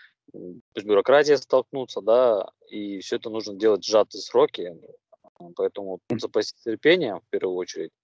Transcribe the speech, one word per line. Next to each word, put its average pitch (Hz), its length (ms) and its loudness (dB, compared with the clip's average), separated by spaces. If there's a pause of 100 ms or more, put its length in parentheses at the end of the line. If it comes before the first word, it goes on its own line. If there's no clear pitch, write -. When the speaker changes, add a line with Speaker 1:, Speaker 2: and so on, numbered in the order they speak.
(340)
Speaker 1:
м, 90 280 -16 (140)
с 101 80 -10
бюрократией 135 540 4
столкнуться, 131 640 -2
да, 110 480 2 (200)
и 104 320 -10
всё 120 160 -6
это 113 120 -8
нужно 107 260 -8
делать 101 300 2
в - 40 -8
сжатые 104 320 2
сроки. 95 540 -2 (800)
Поэтому 95 440 -6 (100)
Speaker 2:
Мгм. 107 100 -4
Speaker 1:
запастись - 440 -6
терпением 117 580 0
в - 80 -20
первую 92 280 -4
очередь. 87 340 -10 (120)